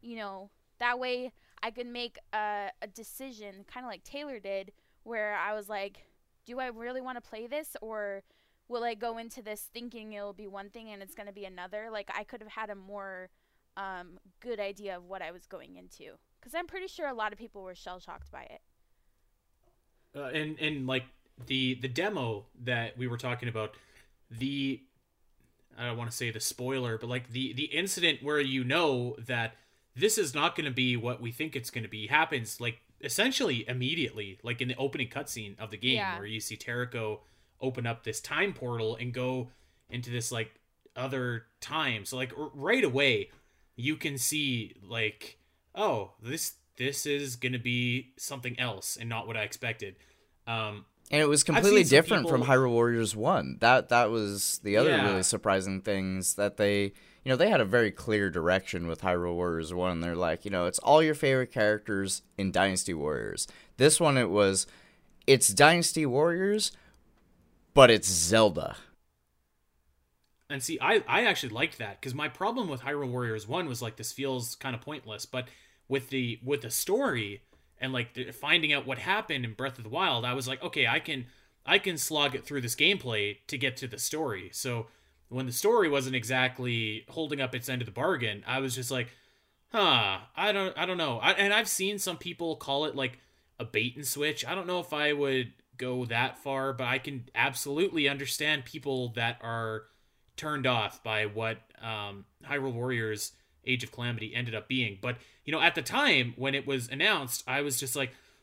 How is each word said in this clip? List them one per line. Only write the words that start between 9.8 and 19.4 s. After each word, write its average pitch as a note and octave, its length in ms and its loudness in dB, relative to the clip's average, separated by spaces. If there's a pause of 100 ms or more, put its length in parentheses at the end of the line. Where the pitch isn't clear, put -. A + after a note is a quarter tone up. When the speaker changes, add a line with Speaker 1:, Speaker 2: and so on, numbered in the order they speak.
Speaker 1:
it'll G3+ 200 -10
be G3+ 140 -14
one G3 240 -14
thing A3+ 180 -18
and G3 140 -14
it's F#3+ 100 -18
gonna G3+ 180 -14
be G3 140 -14
another?" F#3+ 460 -12
Like, G#3 240 -8
I G#3+ 80 -8
could G#3+ 180 -16
have G#3+ 100 -18
had A3 200 -10
a G3+ 40 -10
more, G3 540 -12 (480)
um, F#3 420 -10 (200)
good A3+ 200 -8
idea G3 380 -6
of F3+ 80 -16
what F#3 160 -10
I E3 100 -8
was F3+ 140 -20
going D#3 300 -16
into. - 420 -20 (240)
'Cause - 120 -20
I'm E4+ 140 -4
pretty F#4+ 180 -10
sure E4+ 220 -8
a C4+ 60 -6
lot G#3+ 200 -4
of G3+ 60 -20
people A3 240 -16
were F#3 100 -14
shell-shocked F3+ 560 -16
by C3+ 140 -16
it. - 180 -20 (1500)